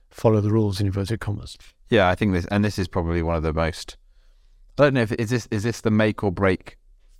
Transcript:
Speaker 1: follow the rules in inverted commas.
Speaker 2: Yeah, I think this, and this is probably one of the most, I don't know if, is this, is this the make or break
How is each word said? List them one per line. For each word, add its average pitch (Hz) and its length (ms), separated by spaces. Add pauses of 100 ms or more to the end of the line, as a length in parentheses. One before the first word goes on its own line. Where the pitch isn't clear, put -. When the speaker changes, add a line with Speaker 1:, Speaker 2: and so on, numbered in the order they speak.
(100)
Speaker 1:
follow 110 300
the 104 100
rules 107 300
in 101 80
inverted 98 320
commas. - 360 (320)
Speaker 2:
Yeah, 98 200
I 90 80
think 104 160
this, 87 140
and 104 180
this 101 160
is 87 80
probably 85 340
one 82 140
of 78 80
the 78 80
most, 80 440 (800)
I 135 60
don't 139 120
know 123 80
if, 107 100
is 113 180
this, 123 220
is 104 100
this 117 200
the 107 100
make 107 320
or 98 80
break 92 460 (420)